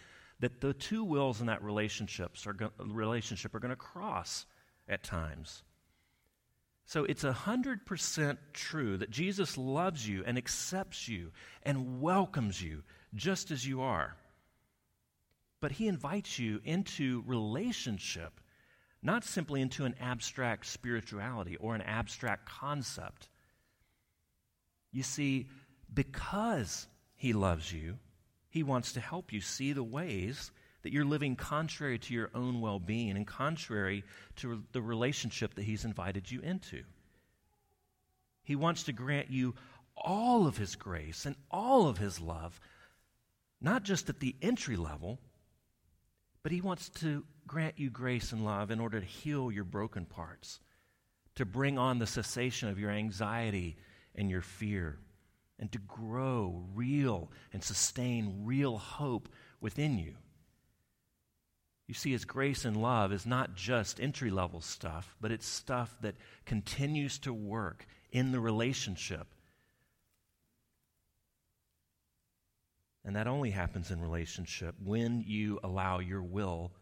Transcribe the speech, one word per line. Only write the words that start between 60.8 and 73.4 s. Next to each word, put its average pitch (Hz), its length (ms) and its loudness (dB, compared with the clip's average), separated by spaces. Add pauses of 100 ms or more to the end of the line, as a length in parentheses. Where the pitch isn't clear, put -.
You 117 80 -8
see, 139 180 0
His 113 120 2
grace 135 400 0
and 107 160 2
love 110 320 6
is 98 140 -2
not 127 280 2
just 101 460 0
entry-level 95 600 0
stuff, - 600 -8
but 110 120 0
it's 110 140 -4
stuff - 540 -2
that 107 160 -2 (300)
continues 139 720 0
to 131 120 -4
work 104 540 -2 (240)
in 127 220 6
the 127 80 4
relationship. 110 840 2 (3750)
And 98 120 -2
that 110 100 0
only 131 240 2